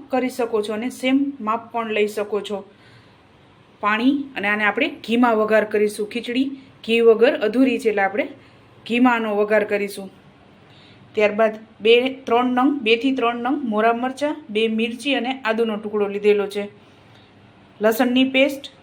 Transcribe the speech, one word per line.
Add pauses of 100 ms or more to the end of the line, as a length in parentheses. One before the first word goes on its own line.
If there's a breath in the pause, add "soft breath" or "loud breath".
(100)
કરી
શકો
છો
અને
સેમ
માપ
પણ
લઈ
શકો
છો. (1160 soft breath)
પાણી (120)
અને
આને
આપણે
ઘીમાં
વઘાર
કરીશું.
ખીચડી (340 loud breath)
ઘી
વગર
અધૂરી
છે,
એટલે
આપણે (580 soft breath)
ઘીમાં
આનો
વઘાર
કરીશું. (1040 loud breath)
ત્યારબાદ (220)
બે,
ત્રણ
નંગ,
બે
થી
ત્રણ
નંગ
મોરા
મરચાં, (140)
બે
મિરચી
અને
આદુનો
ટુકડો
લીધેલો
છે. (1120 soft breath)
લસણની
પેસ્ટ, (120)